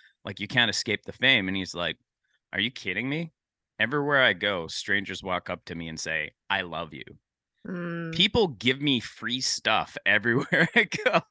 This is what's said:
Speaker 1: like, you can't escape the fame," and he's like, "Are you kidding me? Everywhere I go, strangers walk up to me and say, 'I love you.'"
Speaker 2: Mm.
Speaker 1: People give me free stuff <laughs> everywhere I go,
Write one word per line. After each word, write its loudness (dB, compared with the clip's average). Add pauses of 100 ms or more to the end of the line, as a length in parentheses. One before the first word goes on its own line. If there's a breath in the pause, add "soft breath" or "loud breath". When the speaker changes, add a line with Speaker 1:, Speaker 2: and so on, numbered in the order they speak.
(240 soft breath)
Speaker 1:
like, -8
you -6
can't 4
escape -2
the -12
fame," 4
and -2
he's -6
like, -4 (540)
"Are -4
you -2
kidding -6
me? -6 (480)
Everywhere 2
I 6
go, 0
strangers -2
walk -2
up -8
to -10
me -8
and -10
say, -4 (160)
'I 0
love -8
you.'" -14 (600)
Speaker 2:
Mm. -8
Speaker 1:
People 4
give 0
me 2
free -6
stuff 0
<laughs> -4
everywhere 4
I 4
go, 0 (100)